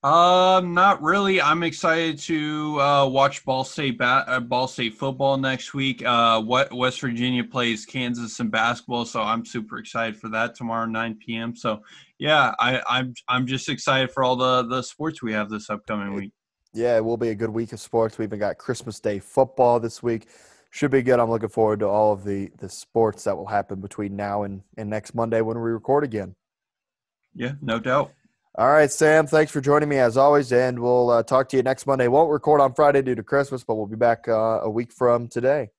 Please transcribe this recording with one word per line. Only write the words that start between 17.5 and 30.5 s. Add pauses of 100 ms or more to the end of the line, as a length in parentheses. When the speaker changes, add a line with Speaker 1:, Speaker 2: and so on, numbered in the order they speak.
Speaker 2:
week
of
sports.
We
even
got
Christmas
Day
football
this
week. (420)
Should
be
good.
I'm
looking
forward
to
all
of
the, (100)
the
sports
that
will
happen
between
now
and, (160)
and
next
Monday
when
we
record
again. (1000)
Speaker 1:
Yeah,
no
doubt. (460)
Speaker 2:
All
right,
Sam,
thanks
for
joining
me
as
always,